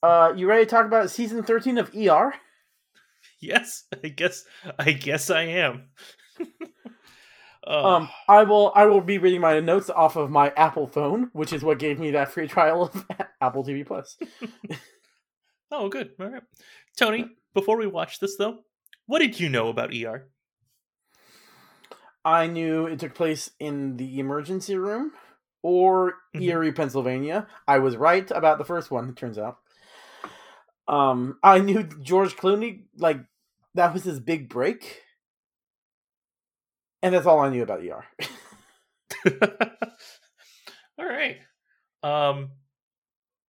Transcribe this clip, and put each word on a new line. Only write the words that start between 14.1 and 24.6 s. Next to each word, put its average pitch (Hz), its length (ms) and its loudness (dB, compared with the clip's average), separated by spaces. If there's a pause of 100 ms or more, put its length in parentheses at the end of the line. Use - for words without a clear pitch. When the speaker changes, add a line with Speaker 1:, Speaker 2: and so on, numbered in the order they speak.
Speaker 1:
<laughs> 311 60 -12 (1400)
Speaker 2:
Oh, 233 180 -6
good. 247 300 -10
All 190 100 -12
right. 254 140 -18 (520)
Tony, 220 260 0
Speaker 1:
Yeah. 233 40 -10 (300)
Speaker 2:
before 196 220 0
we 220 100 -4
watch 170 320 -8
this, 196 180 -8
though, 226 220 -6 (480)
what 269 100 -2
did 294 220 0
you 170 100 -4
know 113 200 0
about 117 260 -6
E 113 100 -8
R? 123 220 -12 (2000)
Speaker 1:
I 165 220 2
knew 165 400 -4
it 165 140 -10
took 156 160 -12
place 156 340 -4 (100)
in 143 380 -8
the 131 220 -10
emergency 151 580 -6